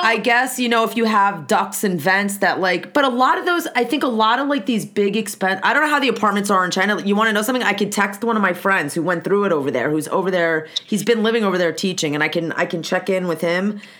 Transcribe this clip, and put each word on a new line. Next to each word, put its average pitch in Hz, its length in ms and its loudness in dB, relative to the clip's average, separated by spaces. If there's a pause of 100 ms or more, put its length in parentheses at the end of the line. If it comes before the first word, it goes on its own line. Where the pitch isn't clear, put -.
(140)
I - 20 2
guess, 240 420 0
you 247 120 -2
know, 226 160 2
if 208 100 -6
you 226 80 0
have 202 420 2
ducts 196 380 0
and 185 160 0
vents 196 380 0
that, 160 240 0
like, 185 320 -2
but 285 100 2
a 277 60 2
lot 262 280 2
of 370 80 -6
those, 349 300 0
I 247 80 2
think 285 200 0
a 302 40 0
lot 226 320 2
of, 285 80 -2
like, 277 180 -2
these 214 200 0
big 202 300 0
expen-, 190 460 -2
I 208 120 2
don't 285 100 2
know 302 60 0
how 294 100 2
the 277 80 2
apartments 202 420 0
are 190 140 4
in 175 80 -2
China. 190 320 0
You 202 140 0
wanna 220 160 2
know 208 80 2
something? 247 220 -2
I 202 100 2
could 202 180 -2
text 208 320 -2
one 226 140 0
of 214 40 2
my 185 120 2
friends 185 400 0
who 170 80 -2
went 170 240 -2
through 202 180 2
it 196 80 0
over 143 180 0
there, 123 200 0
who's 151 180 -2
over 185 240 -2
there, 165 380 0 (160)
he's 208 180 -2
been 226 180 2
living 226 220 0
over 185 140 0
there 170 160 0
teaching, 160 420 -2
and 151 80 0
I 151 60 0
can, 165 240 -4
I 170 120 0
can 175 160 -6
check 185 280 -4
in 185 180 0
with 165 140 -2
him 190 400 -2 (180)